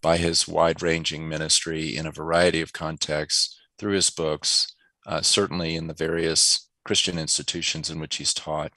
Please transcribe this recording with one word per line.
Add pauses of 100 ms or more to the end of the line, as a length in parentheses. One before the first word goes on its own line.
by
his
wide-ranging
ministry
in
a
variety
of
contexts, (200)
through
his
books, (320)
uh,
certainly
in
the
various (160)
Christian
institutions
in
which
he's
taught.